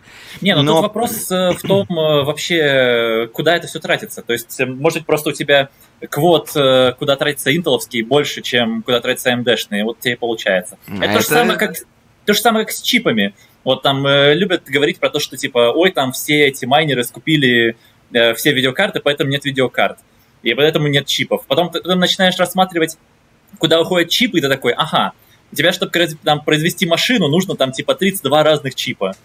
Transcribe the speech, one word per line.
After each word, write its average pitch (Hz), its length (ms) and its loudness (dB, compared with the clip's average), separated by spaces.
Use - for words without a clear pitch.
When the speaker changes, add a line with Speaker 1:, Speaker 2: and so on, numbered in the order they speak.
Speaker 1:
Не, 190 140 2
ну 143 80 4
Speaker 2:
Но 151 120 4
Speaker 1:
тут 160 80 6
вопрос, 214 480 -4
э, 185 200 2
в 170 100 -4
том, 196 280 2
э, 156 340 2
вообще, 127 1120 0
куда 160 240 0
это 160 100 -8
всё 156 120 -12
тратится. 120 420 -6
То - 120 -4
есть, - 260 -8
э, 131 120 0
может 156 280 -2
быть, 160 60 -10
просто 151 240 0
у 147 40 -4
тебя 143 340 2
квот, 160 460 2
э, 131 440 4
куда 139 180 0
тратится 143 360 -2
интеловский, 131 500 -2
больше, 135 380 0
чем 113 420 -2
куда 123 180 0
тратится 123 280 -2
А 123 40 2
М 120 100 -2
Д-шный. 107 400 0
Вот 113 160 -4
тебе 123 140 -2
и 120 40 -6
получается. 107 600 -2
Speaker 2:
А - 40 -16
Speaker 1:
Это... 101 80 -2
То 107 60 2
же 104 60 0
Speaker 2:
это - 100 -2
Speaker 1:
самое, 214 240 2
как, 214 160 -4
то 208 80 2
же 202 60 0
самое, 220 260 2
как - 80 -10
с - 80 -10
чипами. 117 520 -2
Вот 131 180 0
там, 139 240 0
э, 143 260 4
любят 180 320 0
говорить 143 340 0
про 135 100 0
то, 147 100 -4
что, - 180 -8
типа, 120 380 2
ой, 175 160 2
там 131 200 -2
все 147 360 0
эти 135 180 -4
майнеры 147 380 2
скупили, 123 720 0
э, 117 200 4
все 147 200 0
видеокарты, 131 500 0
поэтому 143 260 0
нет 143 160 -4
видеокарт. 131 520 -2
И 117 100 0
поэтому 151 340 2
нет 139 180 0
чипов. - 420 -4
Потом 165 220 0
ты, 170 120 -6
ты 175 140 -2
начинаешь 180 440 0
рассматривать, 175 580 0
куда 160 240 2
уходят 170 280 0
чипы, 220 280 0
и 151 40 4
ты 135 80 -2
такой: 127 240 0
«Ага, 143 380 -2
у - 40 -20
тебя, 160 180 2
чтобы - 180 -6
произ-, 170 320 0
там, 151 200 0
произвести 156 420 0
машину, 170 420 0
нужно 160 280 0
там, 131 160 0
типа, - 240 -4
тридцать 190 280 -2
два 147 200 2
разных 147 320 0
чипа». 98 380 -6